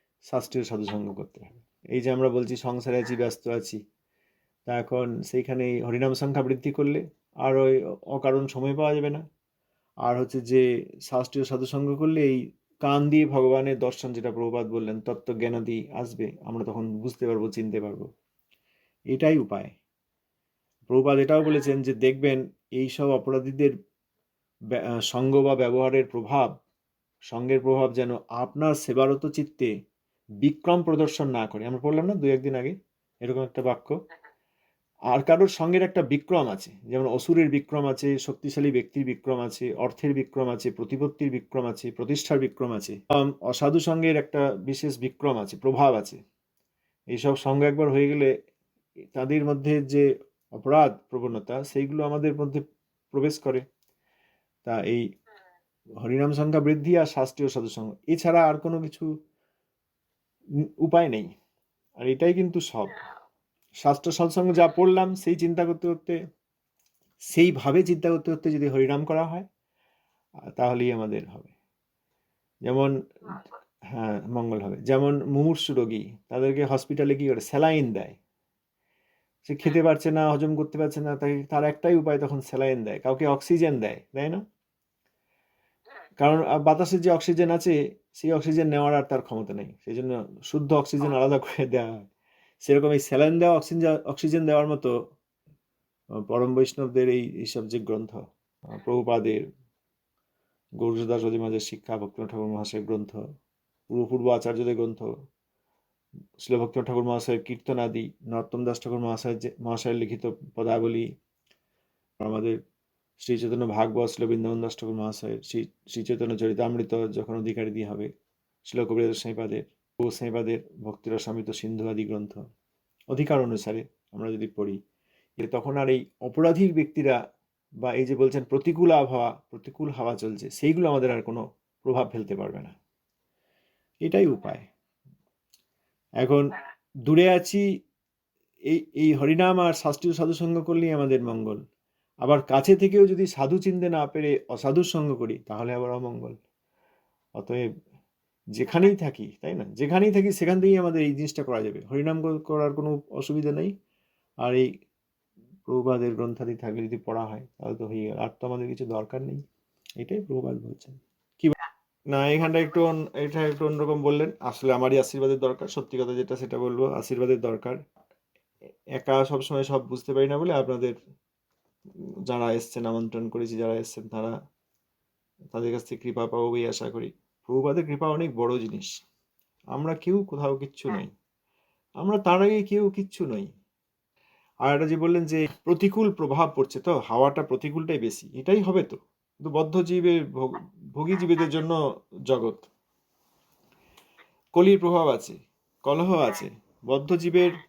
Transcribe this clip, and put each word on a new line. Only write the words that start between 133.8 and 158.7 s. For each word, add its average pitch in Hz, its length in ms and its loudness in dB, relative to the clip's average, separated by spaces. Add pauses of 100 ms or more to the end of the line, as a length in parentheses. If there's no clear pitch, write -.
এটাই 180 260 4
উপায়। - 400 -2 (1500)
এখন 143 380 4 (460)
দূরে 156 340 6
আছি, 190 500 2 (760)
এই, 156 380 -2
এই 156 200 6
হরিনাম 175 460 4
আর 170 120 4
শাস্ত্রীয় 156 420 -2
সাধুসঙ্গ 165 460 0
করলেই 165 300 0
আমাদের 135 340 2
মঙ্গল। 110 400 -4 (540)
আবার 135 240 4
কাছে 139 340 6
থেকেও 196 300 6
যদি 185 200 2
সাধু 147 320 0
চিনতে 180 300 0
না 156 180 0
পেরে 147 420 0
অসাধুর 143 360 2
সঙ্গ 151 300 -2
করি, 117 240 -4
তাহলে 117 360 -6
আবার 123 160 -4
অমঙ্গল। 120 460 -8 (1000)
অতএব 120 380 -4 (760)
যেখানেই 170 480 4
থাকি, 139 440 -6
তাই 165 140 -8
না, - 100 -6
যেখানেই 151 480 2
থাকি 196 200 4
সেখান 185 280 2
থেকেই 190 180 6
আমাদের 165 240 2
এই 147 120 2
জিনিসটা 147 280 -6
করা 123 200 -2
যাবে। 104 180 -6
হরিনাম 151 420 -2
কর-, 160 160 -2
করার 151 340 -2
কোনো 147 380 -4
অসুবিধা 147 420 -4
নেই। 180 240 -4 (600)
আর 123 180 -2
এই 127 240 2 (840)
প্রভুপাদের 123 500 0
গ্রন্থাদি 117 420 -6
থাকলে 113 260 -8
যদি 113 140 -6
পড়া 110 300 -6
হয়, 110 200 -14 (120)
তাহলে 113 180 -8
তো 113 100 -10
হয়ে 107 180 -6
গেল, 107 140 -6
আর 113 100 -4 (120)
তো 123 60 -6
আমাদের 123 220 -6
কিছু 127 180 -8